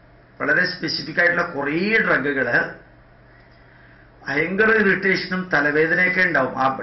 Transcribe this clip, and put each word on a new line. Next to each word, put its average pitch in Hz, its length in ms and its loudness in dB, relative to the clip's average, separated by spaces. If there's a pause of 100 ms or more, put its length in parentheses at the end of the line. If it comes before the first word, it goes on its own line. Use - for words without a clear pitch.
(420)
വളരെ 156 240 2
സ്പെസിഫിക് 156 540 -6
ആയിട്ടുള്ള 175 280 2
കുറേ 165 500 -2
ഡ്രഗുകൾ 143 500 0 (1800)
ഭയങ്കര 175 420 0
ഇറിറ്റേഷനും 190 840 0
തലവേദനയൊക്കെ 165 680 2
ഉണ്ടാവും 131 400 0
ആ 135 40 4 (180)